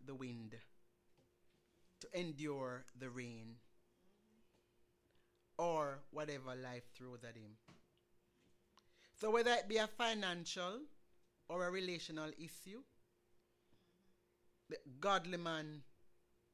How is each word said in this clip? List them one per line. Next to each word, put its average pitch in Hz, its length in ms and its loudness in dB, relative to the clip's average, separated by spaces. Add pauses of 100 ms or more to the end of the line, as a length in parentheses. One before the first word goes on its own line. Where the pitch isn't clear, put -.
the 139 80 -8
wind, 120 400 -8 (1500)
to - 180 -4
endure 139 680 -2 (120)
the 127 120 -6
rain, 117 460 -8 (2000)
or 156 400 4 (140)
whatever 139 420 -4
life 123 300 -6 (120)
throws 123 320 -12
at 113 80 -12
him. 107 140 -14 (1700)
So 214 100 2
whether 233 200 8
it 233 180 8
be 220 80 4
a 214 100 6
financial 196 920 0 (720)
or 175 160 2
a 180 40 2
relational 170 680 -2
issue, 190 420 -12 (1900)
the - 80 -4 (200)
godly 180 380 4
man 156 460 -2 (720)